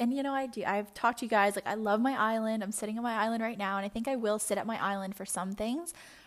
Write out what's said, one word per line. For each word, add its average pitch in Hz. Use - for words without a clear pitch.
and, 240
you 277
know, 277
I 269
do, 220
I've 208
talked 240
to -
you 220
guys, 208
like, 202
I -
love 214
my 262
island. 220
I'm 202
sitting 220
on 233
my 233
island 226
right 226
now, 196
and 196
I -
think 233
I 269
will 220
sit -
at -
my 226
island 196
for 190
some 190
things, 254